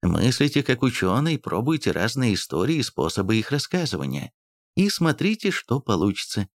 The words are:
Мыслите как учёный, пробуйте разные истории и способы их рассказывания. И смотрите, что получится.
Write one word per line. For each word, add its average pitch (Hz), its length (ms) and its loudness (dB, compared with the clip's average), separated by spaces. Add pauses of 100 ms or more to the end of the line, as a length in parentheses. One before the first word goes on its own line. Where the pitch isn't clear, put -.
Мыслите 123 600 2
как 127 200 0
учёный, 131 560 2
пробуйте 123 520 -2
разные 104 440 0
истории 95 420 -2
и 143 60 -2
способы 101 540 0
их 110 140 0
рассказывания. 76 800 -4 (460)
И 196 140 4
смотрите, 170 600 0
что - 300 -2
получится. 95 800 0